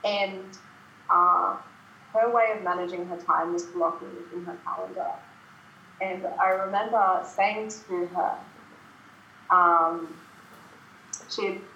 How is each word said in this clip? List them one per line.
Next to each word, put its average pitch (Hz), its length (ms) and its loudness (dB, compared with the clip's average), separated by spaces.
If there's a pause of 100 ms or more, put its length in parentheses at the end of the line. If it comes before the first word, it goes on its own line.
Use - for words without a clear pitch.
And, 196 400 -2 (680)
uh, 175 460 4 (560)
her 226 200 2
way 220 220 4
of 214 80 -8
managing 180 420 -4
her 175 120 -8
time 170 360 0
was 175 100 -2
blocking 165 440 -4
it - 280 -14
in 175 100 -8
her - 180 -12
calendar. - 480 -6 (880)
And 190 240 -6 (160)
I 190 80 4
remember 196 760 2
saying 214 460 0 (180)
to 175 200 -2
her, 175 280 -2 (1160)
um, 170 600 4 (1160)
she - 160 -4
had - 120 -2 (180)